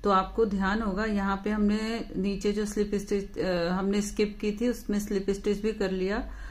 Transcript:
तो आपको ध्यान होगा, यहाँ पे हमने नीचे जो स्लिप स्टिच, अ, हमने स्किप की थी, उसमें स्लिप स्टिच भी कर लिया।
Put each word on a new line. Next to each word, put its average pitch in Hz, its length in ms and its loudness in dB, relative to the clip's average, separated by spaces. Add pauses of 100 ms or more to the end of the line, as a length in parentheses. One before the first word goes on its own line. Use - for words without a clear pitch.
तो 202 60 2
आपको 190 360 4
ध्यान 196 360 0
होगा, 208 240 0
यहाँ 196 380 0
पे 208 60 0
हमने 214 640 0
नीचे 202 360 0
जो 208 140 0
स्लिप 208 300 0
स्टिच, 202 420 -2
अ, 175 320 0
हमने 196 320 2
स्किप 208 400 0
की 208 100 0
थी, 220 160 0
उसमें 208 320 0
स्लिप 202 300 -2
स्टिच 202 320 0
भी 214 120 0
कर 196 180 0
लिया। 190 400 -2 (200)